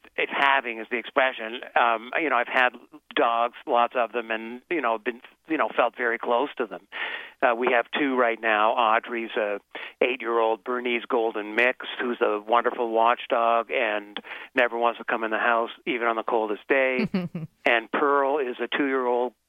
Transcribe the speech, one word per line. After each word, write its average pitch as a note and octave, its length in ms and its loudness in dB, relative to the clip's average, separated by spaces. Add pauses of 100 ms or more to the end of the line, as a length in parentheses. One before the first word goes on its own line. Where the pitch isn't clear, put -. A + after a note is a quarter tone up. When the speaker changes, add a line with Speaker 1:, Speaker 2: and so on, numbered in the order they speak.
(160)
Speaker 1:
if E3+ 140 -2
having C3+ 500 2
is G#2+ 100 -10
the B2+ 80 -2
expression, B2 640 -2 (200)
um, A#2 300 2 (100)
you D#3 80 -2
know, C3 80 2
I've A#2+ 160 0
had B2+ 180 4 (440)
dogs, A#2+ 400 2 (120)
lots A#2+ 300 2
of A2+ 160 0
them, A2+ 180 -4
and, A2+ 380 -6
you E3 140 -2
know, A2+ 160 0
been, A#2+ 240 -8 (260)
you D#3+ 80 -2
know, A#2 180 0
felt B2 220 0
very A#2 220 -2
close A#2+ 400 0
to A#2+ 80 -2
them. G2+ 140 -12 (600)
Uh, B2 140 4
we B2 180 0
have A#2 140 2 (120)
two C3+ 180 0
right A#2 240 2
now. A2 320 2
Audrey's A#2 640 0
a G#2 220 -2 (420)
eight-year-old A#2 640 0
Bernese B2 440 -2
Golden A2 460 -2
Mix, B2 320 0 (120)
who's A#2+ 220 -2
a G#2+ 260 2
wonderful A#2 440 2
watchdog A#2 800 2
and G#2+ 480 -4 (360)
never B2 220 2
wants A#2 220 2
to A#2 60 -14
come A2+ 200 -2
in A2 60 -2
the A2 80 0
house, A#2 320 2 (160)
even A#2+ 200 -2
on A2+ 100 0
the A2 80 -2
coldest G#2+ 440 -2
day. C3 460 2
Speaker 2:
<laughs> G3 40 -2 (480)
Speaker 1:
And A#2 260 0
Pearl C#3 480 2
is B2 220 -4
a A#2 140 -4
two-year-old B2 560 0 (160)